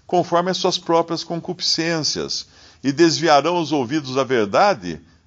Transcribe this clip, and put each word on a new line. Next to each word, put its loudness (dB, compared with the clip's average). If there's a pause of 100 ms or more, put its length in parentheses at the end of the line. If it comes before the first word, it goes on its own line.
conforme 0
as -4
suas -2
próprias -2
concupiscências, -4 (360)
e 0
desviarão 4
os -4
ouvidos -2
da 2
verdade, 0 (260)